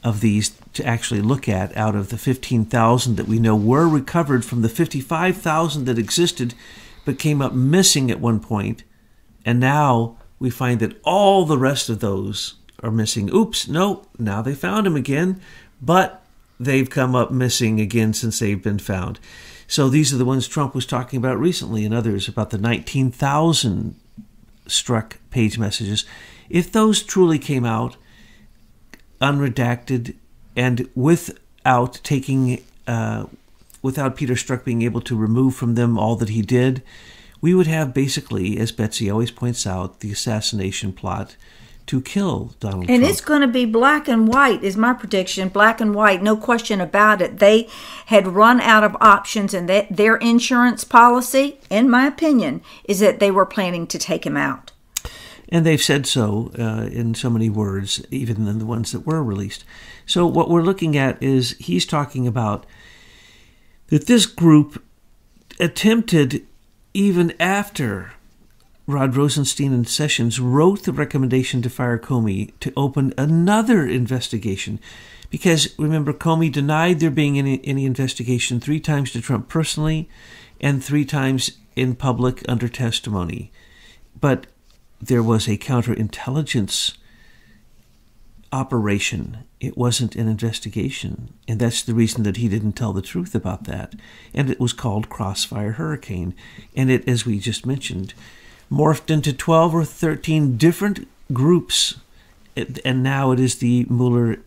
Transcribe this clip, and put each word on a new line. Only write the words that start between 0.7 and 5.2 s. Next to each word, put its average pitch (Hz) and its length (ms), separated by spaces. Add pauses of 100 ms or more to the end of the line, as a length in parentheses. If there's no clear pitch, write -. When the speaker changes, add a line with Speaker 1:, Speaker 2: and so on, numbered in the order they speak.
Speaker 1:
to - 120
actually 113 360
look 127 280
at 95 260
out 107 200
of 101 140
the 113 100
fifteen 123 460
thousand 117 500
that - 120
we 110 120
know 113 160
were 123 320
recovered 143 580
from 120 160
the 110 80
fifty-five 165 680